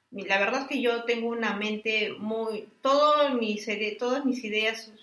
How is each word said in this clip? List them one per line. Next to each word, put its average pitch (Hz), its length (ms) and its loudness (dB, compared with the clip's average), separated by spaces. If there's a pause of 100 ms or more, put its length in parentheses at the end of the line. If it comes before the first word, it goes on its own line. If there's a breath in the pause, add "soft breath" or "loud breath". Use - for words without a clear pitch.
la 196 300 -2
verdad 240 220 0
es 269 60 -8
que 285 120 -2
yo 233 240 0
tengo 233 240 0
una 226 260 -2
mente 214 640 -2
muy, 220 460 -4 (160)
todo 294 540 6
mis 220 340 -2
ide-, 208 300 -2
todas 254 260 0
mis 240 180 0
ideas 220 480 -2 (120)